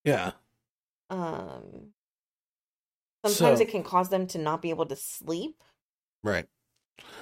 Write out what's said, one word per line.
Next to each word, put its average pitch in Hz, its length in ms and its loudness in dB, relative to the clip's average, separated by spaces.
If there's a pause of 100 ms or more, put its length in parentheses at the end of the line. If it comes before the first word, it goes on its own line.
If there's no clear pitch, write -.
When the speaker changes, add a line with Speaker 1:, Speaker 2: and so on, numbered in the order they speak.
Speaker 1:
Yeah. 98 260 2 (800)
Speaker 2:
Um, 95 800 -8 (1300)
sometimes 175 340 6
Speaker 1:
So 226 40 6
Speaker 2:
it 214 60 4
can 190 140 -2
cause 185 260 2
them 185 180 2
to 185 120 -8
not 156 240 -2
be 170 80 -2
able 165 160 -2
to 139 80 -8
sleep. 180 640 -8 (640)
Speaker 1:
Right. 92 240 0 (760)